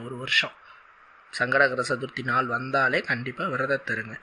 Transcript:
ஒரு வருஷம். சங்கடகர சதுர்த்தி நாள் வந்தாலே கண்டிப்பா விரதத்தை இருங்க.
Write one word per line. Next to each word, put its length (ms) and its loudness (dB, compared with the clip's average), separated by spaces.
ஒரு 120 -10
வருஷம். 380 0
சங்கடகர 560 4
சதுர்த்தி 340 -4
நாள் 240 2
வந்தாலே 540 2
கண்டிப்பா 440 -4
விரதத்தை 520 -2
இருங்க. 260 -8